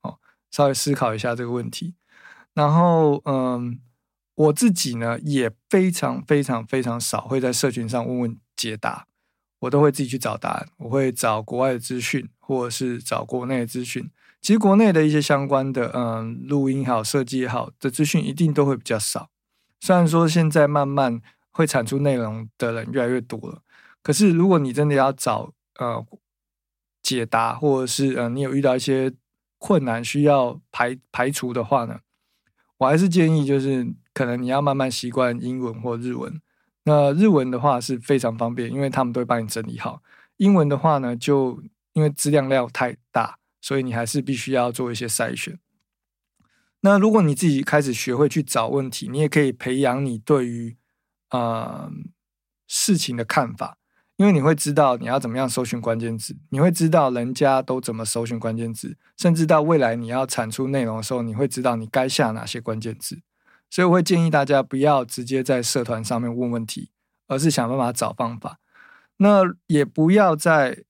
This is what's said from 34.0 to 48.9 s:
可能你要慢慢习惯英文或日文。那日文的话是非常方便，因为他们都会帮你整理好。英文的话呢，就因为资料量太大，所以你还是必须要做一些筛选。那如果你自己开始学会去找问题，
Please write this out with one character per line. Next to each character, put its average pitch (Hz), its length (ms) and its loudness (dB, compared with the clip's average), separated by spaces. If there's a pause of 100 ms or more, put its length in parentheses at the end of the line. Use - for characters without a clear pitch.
可 131 140 -2
能 123 160 -4
你 123 60 -6
要 135 120 0
慢 143 160 0
慢 131 140 -2
习 123 200 -6
惯 120 320 -2
英 127 160 -6
文 117 220 -8
或 117 160 -6
日 120 160 -8
文。 131 260 -10 (460)
那 147 300 4
日 208 140 4
文 135 220 4
的 123 80 -2
话 131 220 2
是 127 180 -6
非 135 200 0
常 117 180 -2
方 117 180 -4
便， 117 160 -6
因 135 120 -4
为 135 80 -2
他 135 120 -2
们 120 120 -2
都 123 80 -2
会 - 20 -2
帮 117 180 0
你 107 60 -8
整 113 180 -8
理 120 120 -12
好。 - 240 -10 (340)
英 202 160 6
文 160 160 6
的 143 80 2
话 151 220 2
呢， 120 180 -4
就 131 460 0 (320)
因 156 80 2
为 151 80 2
资 147 180 -4
料 147 140 4
量 131 280 0
太 123 240 -4 (160)
大， - 280 -4 (240)
所 139 160 -2
以 135 40 -2
你 123 120 -4
还 117 100 -2
是 135 160 -2
必 135 140 -4
须 123 180 -6
要 123 180 2
做 120 220 -6
一 - 20 -8
些 117 140 -8
筛 120 260 -4
选。 - 240 -10 (1200)
那 202 160 6
如 214 120 4
果 214 100 6
你 151 140 4
自 175 120 0
己 139 160 2
开 151 200 2
始 135 100 -2
学 123 240 -4
会 147 100 4
去 151 160 -2
找 117 260 -2
问 135 200 -2
题， - 180 -10